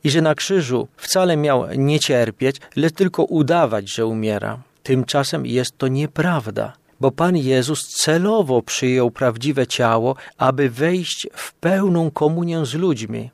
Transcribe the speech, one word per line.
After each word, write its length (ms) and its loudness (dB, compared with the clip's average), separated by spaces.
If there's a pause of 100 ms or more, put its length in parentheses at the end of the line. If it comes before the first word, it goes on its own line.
I 60 0
że 120 2
na 140 2
krzyżu 520 -2 (100)
wcale 400 2
miał 280 2 (120)
nie 220 2
cierpieć, 560 0 (200)
lecz 180 0
tylko 300 0
udawać, 680 2
że 160 -2
umiera. 540 -2 (240)
Tymczasem 600 0
jest 320 -4
to 100 -2
nieprawda, 840 -2 (260)
bo 120 2
Pan 260 0
Jezus 500 0
celowo 760 2
przyjął 500 0
prawdziwe 560 0
ciało, 480 0 (220)
aby 320 2
wejść 640 -2
w 200 -14
pełną 580 2
komunię 540 0
z 80 -8
ludźmi 600 -4